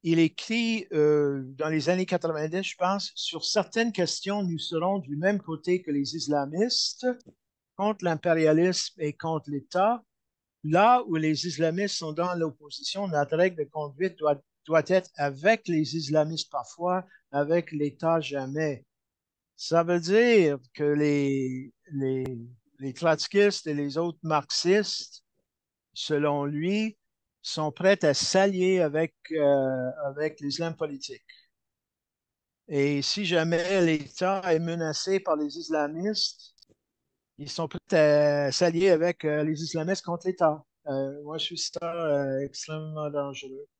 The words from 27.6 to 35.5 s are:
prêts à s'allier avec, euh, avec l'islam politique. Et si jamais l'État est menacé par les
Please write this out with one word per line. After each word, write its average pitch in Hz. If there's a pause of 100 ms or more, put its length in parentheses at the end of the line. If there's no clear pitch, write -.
prêts 190
à 143
s'allier 190
avec, 160 (180)
euh, 135 (160)
avec 151
l'islam 160
politique. 139 (1400)
Et 143
si 202
jamais 170
l'État 175 (100)
est 160
menacé 170
par 170
les 147